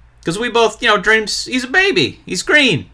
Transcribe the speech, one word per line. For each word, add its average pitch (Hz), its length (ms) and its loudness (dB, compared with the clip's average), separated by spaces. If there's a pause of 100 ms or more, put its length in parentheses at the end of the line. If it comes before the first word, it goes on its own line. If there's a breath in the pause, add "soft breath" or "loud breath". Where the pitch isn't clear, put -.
(240)
'cause 170 140 -4
we 240 100 -4
both, 220 340 0
you 240 60 0
know, 208 80 4
Dream's, 208 480 0
he's 247 200 -4
a 247 40 -10
baby. 269 560 0
He's 185 180 -8
green. 254 520 0